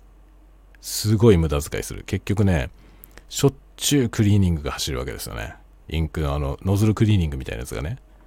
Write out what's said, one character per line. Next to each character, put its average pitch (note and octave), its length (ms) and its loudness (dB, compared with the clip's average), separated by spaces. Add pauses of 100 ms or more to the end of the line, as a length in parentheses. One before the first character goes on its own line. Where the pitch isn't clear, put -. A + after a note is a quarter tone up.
(800)
す - 360 0
ご G#2+ 160 8
い F#2 40 8
無 E2 120 2
駄 D2 120 0
遣 A1 200 -6
い - 20 -6
す - 100 -12
る。 F#2 120 -12
結 - 200 -6
局 G2+ 200 0
ね、 E2 260 0 (580)
し - 160 -2
ょ C#3 40 4
っ C3+ 60 2 (220)
ち - 220 0
ゅ B2+ 60 2
う A2+ 40 -2
ク - 140 -2
リ G2+ 100 4
ー G#2 60 6
ニ F#2 120 4
ン E2+ 60 2
グ D2 60 -6
が C2 100 -6
走 - 200 -8
る B1+ 60 -6
わ B1+ 60 -6
け B2+ 80 -8
で G2+ 60 -10
す - 100 -12
よ - 60 -12
ね。 A2 200 -10 (340)
イ D#2+ 120 -2
ン D#3 80 -2
ク D#3+ 140 -6
の C#3+ 120 -2
あ D3 40 -4
の、 C#3 240 -4
ノ G2 140 0
ズ G#2+ 100 2
ル G#2+ 80 2
ク A#2+ 100 2
リ G#2+ 100 4
ー - 40 6
ニ E2+ 80 2
ン D2 40 -4
グ C#2 60 -8
み C2 80 -10
た - 80 -10
い - 40 -6
な A1+ 40 -10
や B1 60 -12
つ - 80 -10
が A1+ 80 -6
ね。 F2 160 -6 (280)